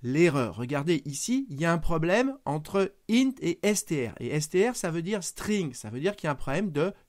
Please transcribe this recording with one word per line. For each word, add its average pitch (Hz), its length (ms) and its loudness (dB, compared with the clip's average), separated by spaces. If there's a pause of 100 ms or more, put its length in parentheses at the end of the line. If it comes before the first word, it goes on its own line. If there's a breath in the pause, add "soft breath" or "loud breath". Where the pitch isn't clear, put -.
l'erreur. 135 540 2
Regardez 143 480 -2
ici, 247 460 -4
il 139 100 -6
y 170 40 0
a 170 80 4
un 170 60 2
problème 185 580 2 (100)
entre 185 460 0 (160)
int 254 320 4
et - 220 -2
S 208 220 2
T 131 240 -2
R. - 100 -12
Et 120 160 -4
S 151 140 -2
T 196 200 4
R, 247 60 -4
ça 175 160 -4
veut 165 120 -2
dire 196 200 -2
string, 190 500 -2
ça 110 180 -12
veut 123 100 -6
dire 202 160 0
qu'il - 100 -6
y - 20 -2
a 147 40 2
un 131 40 -4
problème 165 360 -2
de 165 200 0 (160 soft breath)